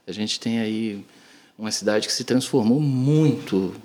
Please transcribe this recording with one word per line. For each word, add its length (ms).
a 40
gente 280
tem 200
aí 440
uma 140
cidade 360
que 60
se 100
transformou 560
muito 920